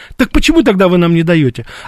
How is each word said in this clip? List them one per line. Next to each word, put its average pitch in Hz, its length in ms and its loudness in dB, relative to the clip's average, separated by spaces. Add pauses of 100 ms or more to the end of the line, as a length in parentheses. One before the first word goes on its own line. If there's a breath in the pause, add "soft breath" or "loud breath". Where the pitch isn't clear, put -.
(180 loud breath)
«Так 254 140 -2
почему 320 320 0
тогда 190 260 2
вы 180 80 2
нам 170 160 2
не 165 100 0
даете?» 156 420 -2 (220 loud breath)